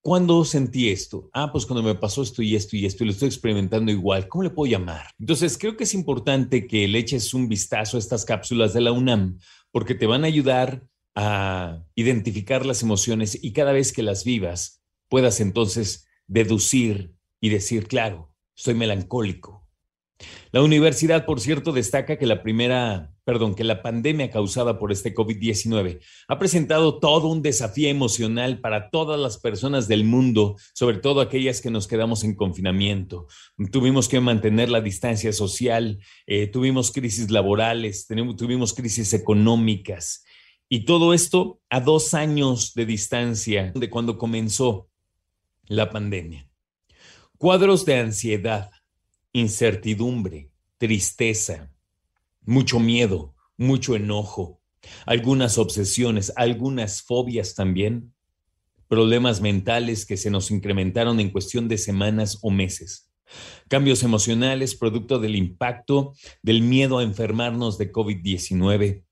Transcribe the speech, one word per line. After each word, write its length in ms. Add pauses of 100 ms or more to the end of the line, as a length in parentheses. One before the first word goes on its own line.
¿Cuándo 440
sentí 440
esto? 440
Ah, 180
pues 160
cuando 160
me 140
pasó 260
esto 180
y 140
esto 220
y 100
esto, 160
y 60
lo 40
estoy 140
experimentando 640
igual. 380
¿Cómo 160
le 60
puedo 200
llamar? 480
Entonces, 400
creo 180
que 60
es 120
importante 760
que 180
le 140
eches 340
un 140
vistazo 480
a 40
estas 240
cápsulas 480
de 100
la 100
unam, 460 (340)
porque 240
te 100
van 160
a 60
ayudar 580 (300)
a 680 (140)
identificar 680
las 180
emociones 600
y 100
cada 200
vez 200
que 120
las 180
vivas, 600 (240)
puedas 320
entonces 680 (220)
deducir 840 (260)
y 80
decir, 400
"Claro, 440 (240)
estoy 180
melancólico". 920 (840)
La 120
universidad, 640
por 140
cierto, 320
destaca 440
que 80
la 180
primera, 680 (120)
perdón, 300
que 100
la 180
pandemia 480
causada 480
por 120
este 220
covid 260
diecinueve 640 (260)
ha 120
presentado 600
todo 300
un 140
desafío 480
emocional 680
para 280
todas 320
las 160
personas 520
del 160
mundo, 520 (160)
sobre 260
todo 220
aquellas 400
que 100
nos 160
quedamos 380
en 100
confinamiento. 920 (440)
Tuvimos 380
que 120
mantener 500
la 100
distancia 540
social, 640 (280)
eh, 200
tuvimos 460
crisis 380
laborales, 760
tenemos, 300
tuvimos 360
crisis 400
económicas. 1120 (420)
Y 200
todo 260
esto 560
a 120
dos 340
años 580
de 140
distancia 880
de 160
cuando 260
comenzó 720 (800)
la 240
pandemia. 580 (880)
Cuadros 480
de 120
ansiedad, 760 (600)
incertidumbre, 1160 (280)
tristeza, 920 (680)
mucho 400
miedo, 540 (240)
mucho 360
enojo, 680 (420)
algunas 540
obsesiones, 760
algunas 680
fobias 520
también, 600 (760)
problemas 540
mentales 640
que 100
se 140
nos 200
incrementaron 720
en 80
cuestión 400
de 80
semanas 640
o 100
meses, 640 (560)
cambios 340
emocionales 720
producto 440
del 180
impacto 800 (280)
del 200
miedo 360
a 40
enfermarnos 720
de 160
covid 300
diecinueve 880